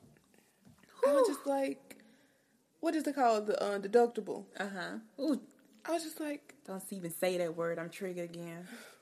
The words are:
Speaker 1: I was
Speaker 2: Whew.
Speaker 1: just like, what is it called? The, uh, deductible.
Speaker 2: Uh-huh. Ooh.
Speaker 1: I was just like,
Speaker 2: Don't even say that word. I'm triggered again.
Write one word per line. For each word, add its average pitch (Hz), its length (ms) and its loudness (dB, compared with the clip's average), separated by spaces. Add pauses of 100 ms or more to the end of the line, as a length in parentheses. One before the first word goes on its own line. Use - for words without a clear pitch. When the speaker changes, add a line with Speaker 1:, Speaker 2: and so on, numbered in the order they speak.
(1080)
Speaker 1:
I 571 60 6
was 539 140 8
Speaker 2:
Whew. 277 80 0
Speaker 1:
just - 120 -6
like, 277 500 -2 (840)
what 320 140 0
is 294 120 0
it 277 80 0
called? 226 320 4
The, - 160 0
uh, 202 160 0
deductible. 208 640 2 (160)
Speaker 2:
Uh-huh. 196 640 -8
Ooh. 294 160 2 (460)
Speaker 1:
I - 80 -4
was 330 100 -2
just 311 160 -12
like, 294 340 -8 (140)
Speaker 2:
Don't 190 240 -8
even 175 200 -8
say 185 260 0
that 170 180 -2
word. 170 240 -4
I'm 170 100 -8
triggered 180 400 -8
again. 170 380 -12 (340)